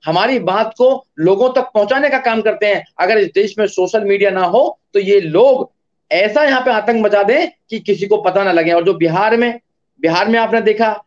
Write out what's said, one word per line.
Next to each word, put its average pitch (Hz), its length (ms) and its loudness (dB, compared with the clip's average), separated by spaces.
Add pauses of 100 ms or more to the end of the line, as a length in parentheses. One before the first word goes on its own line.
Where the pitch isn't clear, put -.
हमारी 208 340 0
बात 196 380 -2
को 254 280 0 (140)
लोगों 196 300 2
तक 247 120 0
पहुंचाने 262 480 0
का 269 80 0
काम 226 240 -2
करते 208 240 -2
हैं। 196 200 -2 (140)
अगर 196 180 0
इस 196 180 2
देश 202 240 0
में 208 80 0
सोशल 196 360 -2
मीडिया 196 280 0
ना 185 120 -2
हो, 240 360 0 (140)
तो 202 60 0
ये 196 220 2
लोग 202 500 2 (400)
ऐसा 208 320 0
यहाँ 262 180 2
पे 254 100 0
आतंक 214 340 0
मचा 202 180 2
दें 277 240 0 (220)
कि 220 100 -10
किसी 190 260 -4
को 208 120 2
पता 196 260 -2
ना 190 80 0
लगे। 165 200 0
और 170 120 2
जो 185 100 2
बिहार 202 440 0
में, 233 220 -2 (420)
बिहार 170 260 0
में 226 120 0
आपने 226 220 0
देखा, 214 460 -2